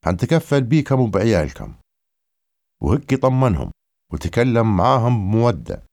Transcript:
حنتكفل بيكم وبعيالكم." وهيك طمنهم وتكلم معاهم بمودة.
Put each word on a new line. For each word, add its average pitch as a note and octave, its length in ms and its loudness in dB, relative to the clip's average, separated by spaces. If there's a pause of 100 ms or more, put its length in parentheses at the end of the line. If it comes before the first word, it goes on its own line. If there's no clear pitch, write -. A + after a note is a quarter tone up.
حنتكفل C#3 600 0
بيكم C3+ 360 0
وبعيالكم." G2 720 0 (1080)
وهيك C3 320 0
طمنهم B2+ 560 0 (420)
وتكلم A2+ 640 0
معاهم A2+ 540 2
بمودة. A2 640 -2